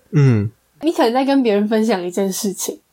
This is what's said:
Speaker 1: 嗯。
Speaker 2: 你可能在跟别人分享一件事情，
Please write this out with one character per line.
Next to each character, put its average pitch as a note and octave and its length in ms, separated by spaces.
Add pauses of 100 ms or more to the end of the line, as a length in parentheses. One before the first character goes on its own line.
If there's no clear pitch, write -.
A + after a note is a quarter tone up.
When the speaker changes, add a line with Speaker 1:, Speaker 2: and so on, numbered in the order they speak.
(140)
Speaker 1:
嗯。 A#2+ 360 (320)
Speaker 2:
你 D#4+ 100
可 E4 120
能 A3+ 100
在 C4 100
跟 C4+ 200
别 A3 100
人 G3+ 140
分 A3 180
享 G#3 160
一 F3 80
件 G3 240
事 G3 180
情， - 280 (140)